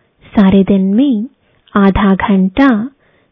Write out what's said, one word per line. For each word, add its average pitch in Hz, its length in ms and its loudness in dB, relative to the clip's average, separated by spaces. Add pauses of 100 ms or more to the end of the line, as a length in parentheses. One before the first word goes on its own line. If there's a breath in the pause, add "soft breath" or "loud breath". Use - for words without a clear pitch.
(360)
सारे 196 280 2
दिन 190 300 -2
में 240 320 -2 (500)
आधा 196 380 0
घंटा, 208 760 -2 (420)